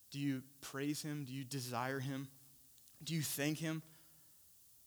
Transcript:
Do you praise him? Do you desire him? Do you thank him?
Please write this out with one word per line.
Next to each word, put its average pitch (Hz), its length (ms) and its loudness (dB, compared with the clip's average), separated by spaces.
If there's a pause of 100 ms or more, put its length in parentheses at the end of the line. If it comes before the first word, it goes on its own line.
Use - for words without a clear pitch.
(120)
Do 139 80 -4
you 135 220 2 (200)
praise 143 400 -2
him? 147 240 -2
Do 127 80 -6
you 135 100 -2
desire 127 560 0
him? 135 280 -2 (760)
Do 151 100 -2
you 160 80 4
thank 143 360 2
him? 160 240 0 (1040)